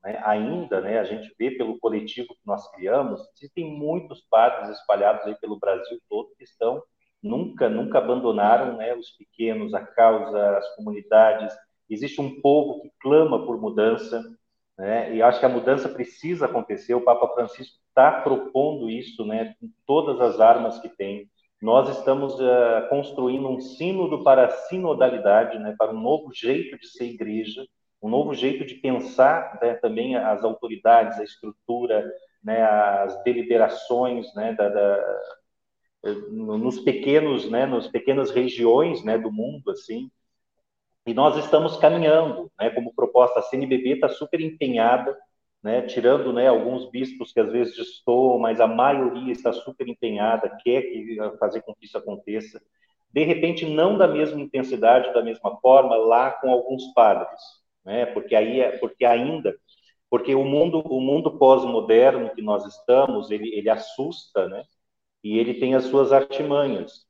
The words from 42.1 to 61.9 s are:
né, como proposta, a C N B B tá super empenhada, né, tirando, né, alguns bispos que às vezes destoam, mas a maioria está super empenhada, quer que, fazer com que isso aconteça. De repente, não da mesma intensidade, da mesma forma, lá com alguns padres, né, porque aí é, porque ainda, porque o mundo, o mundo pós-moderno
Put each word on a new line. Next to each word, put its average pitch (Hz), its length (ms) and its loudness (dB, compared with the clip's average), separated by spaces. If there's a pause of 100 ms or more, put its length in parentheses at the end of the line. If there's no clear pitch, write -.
né, 113 120 0
como 117 220 -6
proposta, 123 460 4
a - 40 0
C - 140 -6
N 135 100 -2
B 131 120 2
B 127 220 0
tá 147 80 2
super 160 320 -6
empenhada, 127 760 0 (460)
né, 117 200 -2
tirando, 127 500 2
né, 120 160 4
alguns 123 420 0
bispos 127 420 -10
que - 60 0
às 107 120 2
vezes 120 260 -2
destoam, 123 600 0
mas 113 240 0
a 113 60 8
maioria 127 640 0
está 117 220 -2
super - 340 -10
empenhada, 107 800 -4
quer 123 180 2
que, 113 340 -10 (220)
fazer 107 240 -4
com 107 100 -18
que - 140 -20
isso 104 100 -14
aconteça. 104 640 -10 (520)
De 147 100 0
repente, 165 420 -2
não 160 320 2
da 185 120 6
mesma 151 320 -2
intensidade, 127 720 2
da 117 80 2
mesma 113 380 -6
forma, 127 340 8
lá 117 380 4
com 131 180 -4
alguns 127 420 -2
padres, - 480 4 (440)
né, 117 220 -4
porque 117 280 -4
aí 113 260 2
é, 127 180 0
porque 123 260 -4
ainda, 127 500 0 (560)
porque 135 240 0
o 135 100 2
mundo, 156 360 2
o 135 200 -2
mundo 143 380 0
pós-moderno 120 960 6